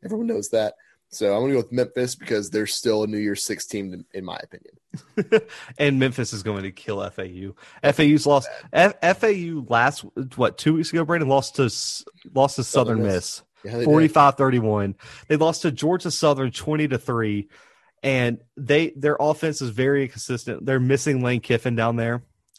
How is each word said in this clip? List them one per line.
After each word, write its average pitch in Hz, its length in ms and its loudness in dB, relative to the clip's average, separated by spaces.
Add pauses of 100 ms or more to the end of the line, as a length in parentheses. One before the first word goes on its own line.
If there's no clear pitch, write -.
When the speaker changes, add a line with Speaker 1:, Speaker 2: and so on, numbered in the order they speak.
Speaker 1:
Everyone 220 220 -6
knows 220 220 -4
that. 214 260 0 (380)
So 101 220 0
I'm 110 80 0
gonna 135 120 0
go 131 40 2
with - 140 -2
Memphis 123 420 -2
because 104 360 -4
they're 107 160 -2
still 107 360 0
a 107 40 -2
New 107 120 -4
Year's 104 260 -4
Six - 220 -8
team, 98 260 -8
in, 90 120 -14 (100)
in 95 100 -10
my 90 180 -10
opinion. - 1040 -4
Speaker 2:
<laughs> - 0 - (300)
And 143 200 2
Memphis 131 340 0
is 104 100 -8
going 101 220 -4
to 95 80 -10
kill 101 300 -8
F 95 160 -10
A 95 100 -8
U. 92 260 -12 (280)
F 143 160 2
A 160 60 4
U's 147 220 4
lost. 143 220 4 (240)
F-, 190 300 6
F 180 200 2
A 220 120 4
U 165 340 -6
last, 120 360 2 (320)
what, 123 220 2
two 156 160 2
weeks 165 180 -2
ago, 165 120 0
Brandon, 160 240 0
lost 135 280 2
to 139 80 2
s-, - 400 -4 (300)
lost 135 220 2
to 127 80 -4
Southern 117 340 2
Speaker 1:
Southern 107 80 0
Speaker 2:
Miss, 98 80 0
Speaker 1:
Miss. - 280 -6 (220)
Yeah, 104 80 -12
they 117 80 -6
did. 120 60 -2
Speaker 2:
forty-five 151 500 6
thirty-one. 110 600 0 (320)
They 156 80 2
lost 160 260 0
to 170 80 0
Georgia 165 400 -2
Southern 135 400 2
twenty 151 380 -2
to 131 100 -2
three. 107 500 -2 (540)
And 123 360 0 (180)
they, 143 400 0
their 143 240 0
offense 151 400 -2
is 127 100 -6
very 135 340 0
inconsistent. 120 600 -8
They're 135 160 0
missing 135 420 0
Lane 123 180 0
Kiffin 120 360 0
down 117 200 0
there. 117 260 -2 (360)